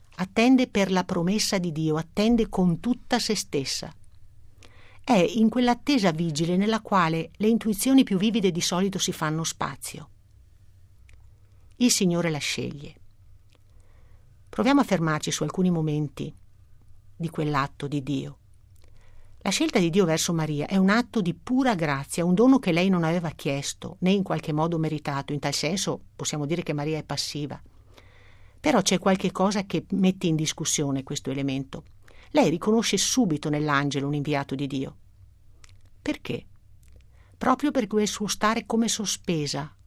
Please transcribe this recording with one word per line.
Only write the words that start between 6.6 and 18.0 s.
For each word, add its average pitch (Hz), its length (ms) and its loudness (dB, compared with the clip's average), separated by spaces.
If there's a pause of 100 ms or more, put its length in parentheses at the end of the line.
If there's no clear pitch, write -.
quale 165 540 0
le 214 120 2
intuizioni 233 560 4
più 202 120 0
vivide 196 360 2
di 170 80 -4
solito 190 380 -2
si - 120 -2
fanno 160 320 -2
spazio. - 680 -8 (1700)
Il 240 140 4
Signore 175 400 2
la 151 80 -4
sceglie. 135 560 -8 (1500)
Proviamo 262 340 2
a - 20 0
fermarci 160 480 -2
su - 100 -4
alcuni 180 280 0
momenti 151 600 -4 (840)
di 165 120 -6
quell'atto 147 600 -4
di 143 160 -4